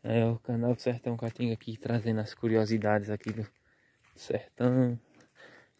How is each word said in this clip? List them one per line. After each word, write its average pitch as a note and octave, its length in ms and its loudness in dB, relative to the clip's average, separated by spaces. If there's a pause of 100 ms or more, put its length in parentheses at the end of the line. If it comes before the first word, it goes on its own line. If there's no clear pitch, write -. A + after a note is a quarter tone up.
É A#2 240 2
o A2+ 140 0
canal A#2+ 340 0
do A#2+ 80 -4
Sertão A#2+ 360 -2
Caatinga A#2 360 -4
aqui, A2 240 -10
trazendo A2+ 440 0
as G#2+ 120 -6
curiosidades G#2+ 760 2
aqui G#2 240 -4
do G#2+ 120 -4 (720)
sertão. B2 840 0 (840)